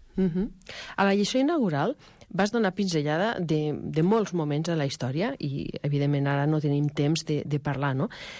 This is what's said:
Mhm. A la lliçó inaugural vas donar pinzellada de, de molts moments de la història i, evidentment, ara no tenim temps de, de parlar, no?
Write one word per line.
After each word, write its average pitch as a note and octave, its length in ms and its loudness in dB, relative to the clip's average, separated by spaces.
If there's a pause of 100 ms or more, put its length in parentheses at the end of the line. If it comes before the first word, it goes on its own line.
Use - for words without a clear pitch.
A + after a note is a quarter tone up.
(200)
Mhm. F#3 300 0 (480)
A G3 80 4
la G3 100 4
lliçó G#3 240 2
inaugural B3 560 2 (340)
vas G3+ 220 0
donar G#3+ 240 2
pinzellada E3+ 640 0
de, D3+ 340 0
de D3 300 -2
molts G3+ 300 2
moments D#3 360 0
de E3+ 60 0
la D3 100 0
història C#3 540 -2
i, C#3 300 -6 (120)
evidentment, C#3+ 460 2
ara C#3+ 200 2
no D#3 140 2
tenim C#3+ 320 2
temps D3+ 320 0
de, D3 200 -2
de C#3+ 140 -2
parlar, C#3 360 -2
no? C#3 140 0 (300)